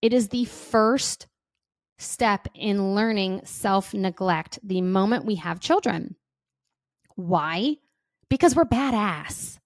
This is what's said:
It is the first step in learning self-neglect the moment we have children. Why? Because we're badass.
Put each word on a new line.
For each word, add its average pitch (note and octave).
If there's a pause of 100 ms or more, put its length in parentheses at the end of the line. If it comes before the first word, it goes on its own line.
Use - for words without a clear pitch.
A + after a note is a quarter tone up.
It A3
is A#3+
the B3
first - (680)
step -
in G3
learning G3+
self-neglect F#3+
the F#3
moment F#3+
we A3
have E3+
children. A#3+ (1000)
Why? F3+ (520)
Because C4+
we're D#4
badass. A3